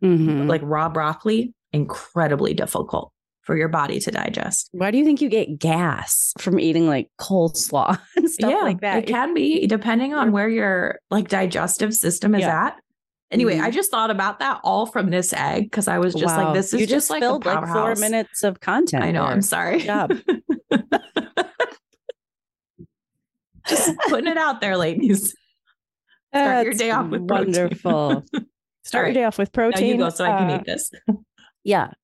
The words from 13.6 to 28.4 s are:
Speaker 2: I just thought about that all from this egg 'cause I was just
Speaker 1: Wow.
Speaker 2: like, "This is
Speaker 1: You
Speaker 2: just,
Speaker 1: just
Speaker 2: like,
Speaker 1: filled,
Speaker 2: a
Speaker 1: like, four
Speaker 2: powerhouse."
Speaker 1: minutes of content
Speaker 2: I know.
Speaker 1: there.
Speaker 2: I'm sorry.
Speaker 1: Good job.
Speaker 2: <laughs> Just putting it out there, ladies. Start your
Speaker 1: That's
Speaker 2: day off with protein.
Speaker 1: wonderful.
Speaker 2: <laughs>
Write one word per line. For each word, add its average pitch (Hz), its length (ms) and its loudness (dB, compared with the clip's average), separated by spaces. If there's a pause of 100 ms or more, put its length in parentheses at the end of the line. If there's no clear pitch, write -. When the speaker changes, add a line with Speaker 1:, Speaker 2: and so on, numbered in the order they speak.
Speaker 2:
I 226 80 0
just 381 200 -2
thought 220 200 0
about 190 280 -2
that 269 220 -2
all 196 240 0
from 202 240 0
this 180 220 0
egg 151 400 -2
'cause - 160 -2
I 180 120 0
was 175 140 2
just 165 220 0
Speaker 1:
Wow. 160 120 2
Speaker 2:
like, 156 60 2
"This 190 200 0
is - 80 2
Speaker 1:
You 220 40 0
Speaker 2:
just, 202 40 0 (160)
Speaker 1:
just - 40 -2
Speaker 2:
like, 311 120 -4
Speaker 1:
filled, 247 240 0
Speaker 2:
a - 20 -4
Speaker 1:
like, 160 120 0
four 160 80 -4
Speaker 2:
powerhouse." 208 340 -2
Speaker 1:
minutes 220 420 -2
of 190 160 0
content 208 460 0
Speaker 2:
I 170 60 0
know. 165 120 0
Speaker 1:
there. - 80 0
Speaker 2:
I'm 196 100 2
sorry. 175 360 0
Speaker 1:
Good 330 80 -2
job. 208 260 0 (580)
Speaker 2:
<laughs> - 840 -2 (2250)
Just 320 300 0 (120)
putting 269 220 0
it 330 60 -2
out 294 240 -2
there, 196 160 0
ladies. 180 580 2 (1000)
Start 269 320 2
your 254 80 -2
Speaker 1:
That's 208 40 -4
Speaker 2:
day 226 140 0
off 165 180 0
with 175 180 -4
protein. 196 260 0
Speaker 1:
wonderful. 165 760 0
Speaker 2:
<laughs> - 540 -10